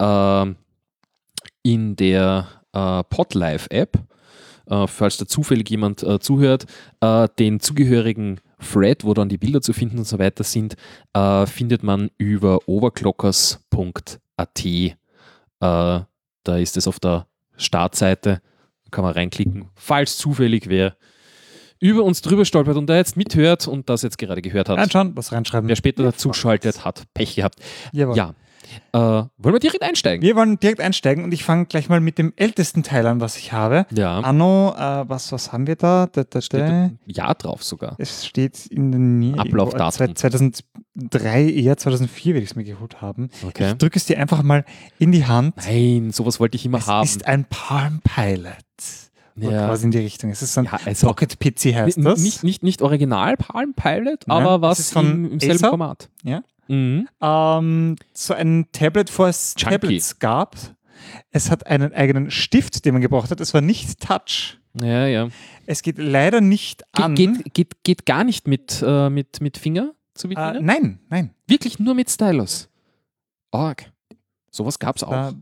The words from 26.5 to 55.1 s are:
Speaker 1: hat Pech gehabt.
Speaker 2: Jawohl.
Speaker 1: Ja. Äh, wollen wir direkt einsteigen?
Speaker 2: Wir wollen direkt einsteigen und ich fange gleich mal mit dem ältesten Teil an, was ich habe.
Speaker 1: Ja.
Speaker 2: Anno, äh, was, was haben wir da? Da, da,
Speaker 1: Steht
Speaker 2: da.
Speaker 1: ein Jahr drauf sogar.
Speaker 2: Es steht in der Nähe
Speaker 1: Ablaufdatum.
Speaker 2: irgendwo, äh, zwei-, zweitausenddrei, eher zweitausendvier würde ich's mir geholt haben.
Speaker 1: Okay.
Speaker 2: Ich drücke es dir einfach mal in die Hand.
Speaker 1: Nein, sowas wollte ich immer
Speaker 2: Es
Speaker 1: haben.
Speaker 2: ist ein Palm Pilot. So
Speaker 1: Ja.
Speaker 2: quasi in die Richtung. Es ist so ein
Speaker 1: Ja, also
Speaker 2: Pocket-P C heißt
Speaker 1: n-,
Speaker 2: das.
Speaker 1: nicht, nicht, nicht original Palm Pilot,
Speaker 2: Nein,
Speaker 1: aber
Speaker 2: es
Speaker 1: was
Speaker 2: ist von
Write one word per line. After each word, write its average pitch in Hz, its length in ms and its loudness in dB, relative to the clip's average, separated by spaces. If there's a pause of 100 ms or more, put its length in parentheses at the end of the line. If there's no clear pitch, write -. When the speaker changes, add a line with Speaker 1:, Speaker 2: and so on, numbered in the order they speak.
Speaker 1:
hat - 180 -8 (100)
Pech - 240 -4
gehabt. 101 240 -4 (320)
Speaker 2:
Jawohl. 135 240 0
Speaker 1:
Ja. 87 180 -2 (580)
Äh, 117 60 2
wollen 113 300 2 (260)
wir 247 40 6
direkt 320 240 0
einsteigen? 185 400 0
Speaker 2:
Wir 208 140 4
wollen 220 220 2
direkt 214 220 2
einsteigen 170 440 0
und 175 80 -4
ich 160 120 -4
fange 170 220 2
gleich 156 220 -4
mal 170 120 4
mit 160 180 0
dem 165 180 2
ältesten 196 460 0
Teil 120 240 2
an, 117 140 2
was 113 160 -6
ich - 160 -12
habe. 117 380 2
Speaker 1:
Ja. 98 300 0
Speaker 2:
Anno, 180 560 4
äh, 139 320 -4
was, 127 240 -8
was - 200 -8
haben 127 140 -2
wir 160 100 -2
da? 180 340 2
Da, 135 140 -2
da, - 160 -4
Speaker 1:
Steht - 200 -2
Speaker 2:
da. 147 60 0
Speaker 1:
ein 175 400 2
Jahr - 280 -4
drauf - 280 -10
sogar. - 360 -10
Speaker 2:
Es - 280 -8
steht - 400 -4
in 139 260 -2
der 127 80 2
Nähe 123 380 2
Speaker 1:
Ablaufdatum. 113 720 0
Speaker 2:
irgendwo, 87 40 -8
äh, - 20 -12
zwei-, 131 240 0 (560)
zweitausenddrei, 120 560 0
eher 139 260 2
zweitausendvier 131 580 -2
würde 120 100 -2
ich's - 120 -12
mir 110 80 -8
geholt 104 360 -16
haben. 110 280 -8 (180)
Speaker 1:
Okay. 95 240 -2
Speaker 2:
Ich 107 80 0
drücke 156 200 2
es - 80 -6
dir 160 120 4
einfach 147 240 2
mal 143 220 4 (340)
in 165 140 6
die 156 140 4
Hand. 123 300 2
Speaker 1:
Nein, 120 560 2
sowas 117 280 -2
wollte 117 160 2
ich - 100 -6
immer 123 120 -2
Speaker 2:
Es 113 80 -6
Speaker 1:
haben. 104 180 2
Speaker 2:
ist 104 220 -4
ein 139 220 2
Palm 143 540 -4
Pilot. 95 520 -2 (840)
So 113 120 -2
Speaker 1:
Ja. 104 160 0
Speaker 2:
quasi 110 180 -2
in 117 60 2
die 113 80 2
Richtung. 107 320 -6
Es 101 100 -8
ist 131 140 -6
so 131 80 0
ein - 20 0
Speaker 1:
Ja, 107 220 -6
also 101 220 0
Speaker 2:
Pocket-P - 460 -2
C 123 220 0
heißt 131 220 0
Speaker 1:
n-, 147 60 2
Speaker 2:
das. 170 160 2
Speaker 1:
nicht, 202 220 -4
nicht, 180 200 -4
nicht 180 180 0
original 139 560 0
Palm 269 380 -6
Pilot, 233 520 -4
Speaker 2:
Nein, 147 200 2
Speaker 1:
aber 185 80 4
Speaker 2:
es 170 80 0
Speaker 1:
was 170 160 2
Speaker 2:
ist 160 160 -4
von 156 120 2 (200)